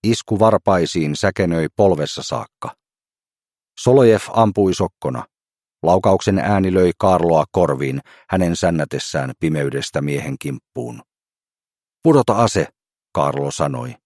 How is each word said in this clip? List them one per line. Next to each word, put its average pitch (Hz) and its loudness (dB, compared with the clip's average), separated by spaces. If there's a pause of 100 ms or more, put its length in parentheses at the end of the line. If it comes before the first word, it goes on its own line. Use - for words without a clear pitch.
Isku 110 -2
varpaisiin 90 2
säkenöi 85 -2 (100)
polvessa 78 0
saakka. - -10 (1040)
Solojev 123 6 (100)
ampui 101 0
sokkona. 73 -6 (580)
Laukauksen 95 2
ääni 95 0
löi 90 4
Karloa 85 2
korviin 69 -2 (300)
hänen 87 0
sännätessään 73 -4
pimeydestä 71 -4
miehen 71 -6
kimppuun. - -12 (1000)
"Pudota 135 4
ase", 107 0 (440)
Karlo 71 -2
sanoi. 62 -6 (120)